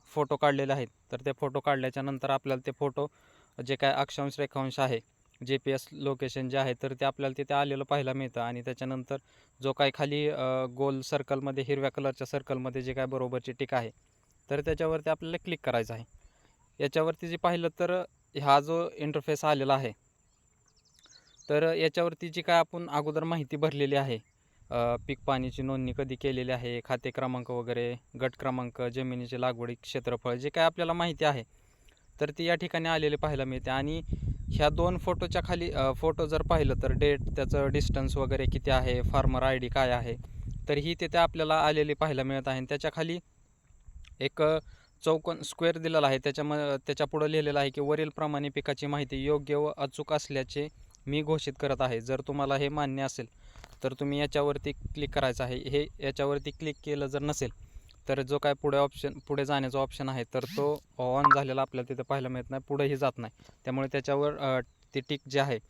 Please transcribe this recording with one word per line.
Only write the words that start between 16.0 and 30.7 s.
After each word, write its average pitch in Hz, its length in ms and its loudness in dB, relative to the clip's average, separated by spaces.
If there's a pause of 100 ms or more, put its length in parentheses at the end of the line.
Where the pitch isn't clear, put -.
याच्यावरती 160 480 0
जे 170 100 -6
पाहिलं, 170 300 2 (120)
तर 180 240 0 (400)
हा 143 160 10
जो 165 360 0
इंटरफेस 151 500 -2
आलेला 139 280 4
आहे, 135 180 2 (1600)
तर 156 240 4
याच्यावरती 165 560 0
जी 170 120 -6
काय 170 160 6
आपण 170 320 2
अगोदर 151 340 0
माहिती 160 320 -2
भरलेली 143 400 2
आहे, 135 360 -2 (420)
अ, 120 220 2 (120)
पीक 139 180 -4
पाण्याची 131 360 -2
नोंदणी 131 360 -2
कधी 131 180 -4
केलेली 127 360 -2
आहे, 120 340 -4
खाते 127 260 -2
क्रमांक 127 400 -4
वगैरे, 120 440 -2 (260)
गट 131 180 -2
क्रमांक, 127 420 -4
जमिनीचे 123 600 -4
लागवडी 120 340 -2
क्षेत्रफळ, 120 600 -4
जे 131 140 -4
काय 165 160 2
आपल्याला 165 280 2